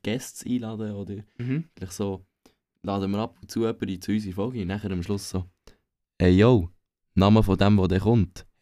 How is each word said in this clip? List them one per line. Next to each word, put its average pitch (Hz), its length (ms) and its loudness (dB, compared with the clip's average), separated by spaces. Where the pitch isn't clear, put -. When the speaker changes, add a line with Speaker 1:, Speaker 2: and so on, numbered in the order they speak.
Speaker 1:
Gäste - 460 -8
einladen 110 440 -6
oder 101 220 -10
Speaker 2:
Mhm. 131 240 -6
Speaker 1:
vielleicht 90 180 -14
so, 98 300 -6
laden 98 280 -4
wir 101 80 -2
ab 113 220 -6
und - 80 -20
zu 113 120 -4
jemanden 110 400 -4
zu - 100 -4
unserer 104 220 -4
Folge 110 280 -6
ein, 87 60 -6
nachher 101 240 -6
am 90 100 -4
Schluss 101 280 -6
so, 90 160 -6
«Ey, 90 180 6
yo, 104 320 4
Name 104 260 6
von 95 160 2
dem, 101 200 4
der 92 100 4
da 90 120 2
kommt, 101 460 0